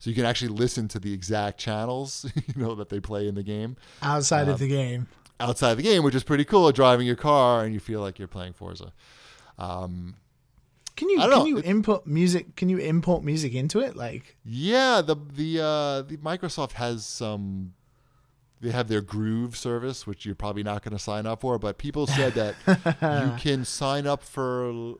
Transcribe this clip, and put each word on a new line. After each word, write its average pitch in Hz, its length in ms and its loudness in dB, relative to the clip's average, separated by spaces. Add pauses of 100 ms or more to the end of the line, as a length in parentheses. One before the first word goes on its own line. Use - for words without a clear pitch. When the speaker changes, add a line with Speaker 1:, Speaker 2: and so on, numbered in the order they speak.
Speaker 1:
So - 100 -6
you 113 60 -4
can 120 100 2
actually 123 240 0
listen 113 400 0
to 110 100 -8
the 101 140 -6
exact 101 460 -4
channels, 123 680 -6 (160)
<laughs> - 60 -10
you 131 60 -6 (100)
know, 113 120 -2
that 104 140 -8
they 101 120 -4
play 104 260 -4
in 101 80 -4
the 101 80 -4
game. 107 320 -6 (260)
Speaker 2:
Outside 147 460 2
of 139 80 2
Speaker 1:
Um, 120 40 -4
Speaker 2:
the 135 100 0
game. 127 380 -2 (340)
Speaker 1:
Outside 120 300 2
of 113 60 2
the 139 60 -2
game, 196 200 6
which 135 120 4
is 131 80 0
pretty 147 220 2
cool, 180 260 8
driving 123 340 6
your 120 120 2
car 123 480 4
and 110 80 -2
you 101 80 -4
feel 110 180 -6
like 98 180 -6
you're 98 120 -10
playing 90 240 -10
Forza. 90 400 -16 (680)
Um, 90 560 -8 (800)
Speaker 2:
Can 349 140 -2
you, 381 100 4
Speaker 1:
I 165 80 6
don't 254 40 6
Speaker 2:
can 277 80 10
Speaker 1:
know. 302 60 6
Speaker 2:
you 294 120 2
Speaker 1:
It 156 80 -2
Speaker 2:
input 202 420 2
music? 175 480 2
Can 180 140 0
you 185 80 2
import 160 460 2
music 147 300 -2
into 135 260 0
it? 262 180 -2
Like 120 480 -10
Speaker 1:
Yeah, 208 560 4
the, 156 140 0
the, 147 440 -4
uh, 147 440 0
the 151 200 -12
Microsoft 160 500 -4
has 120 320 -4
some, 98 680 -6 (880)
they 117 100 -4
have 120 160 -2
their 107 140 0
Groove 110 560 -2
service, 123 500 -6
which - 180 -10
you're 101 100 -6
probably 104 280 -6
not 104 200 -4
gonna 107 140 -8
sign 107 280 -6
up 110 160 -6
for, 123 180 -2
but 104 180 -4
people 143 300 -2
said 135 280 2
that 107 200 0 (100)
Speaker 2:
<laughs> 156 600 2
Speaker 1:
you 120 120 0
can 135 280 0
sign 143 420 -2
up 143 160 0
for, 123 760 -4